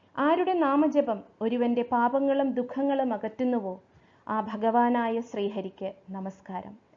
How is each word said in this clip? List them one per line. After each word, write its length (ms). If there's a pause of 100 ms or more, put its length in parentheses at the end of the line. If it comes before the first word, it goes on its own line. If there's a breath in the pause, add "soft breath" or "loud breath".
(180 soft breath)
ആരുടെ 340
നാമജപം 680 (180)
ഒരുവന്റെ 420
പാപങ്ങളും 680
ദുഃഖങ്ങളും 640
അകറ്റുന്നുവോ, 680 (460 soft breath)
ആ 120
ഭഗവാനായ 800
ശ്രീഹരിക്ക് 720 (180)
നമസ്കാരം. 680 (180 soft breath)